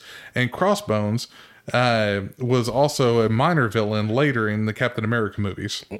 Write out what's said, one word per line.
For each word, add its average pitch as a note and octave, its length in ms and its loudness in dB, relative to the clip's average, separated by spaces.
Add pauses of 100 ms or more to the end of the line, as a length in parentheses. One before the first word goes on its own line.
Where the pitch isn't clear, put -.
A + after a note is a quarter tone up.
(360)
and B2 160 0
Crossbones, A2 760 0 (460)
uh, A2 480 2 (160)
was B2 320 0
also B2 520 2
a A2 80 2
minor C3 380 2
villain G#2+ 420 0
later A#2+ 380 2
in G#2+ 200 0
the G#2+ 60 -2
Captain A#2+ 300 -4
America A2 380 -2
movies. G2 420 -6 (160)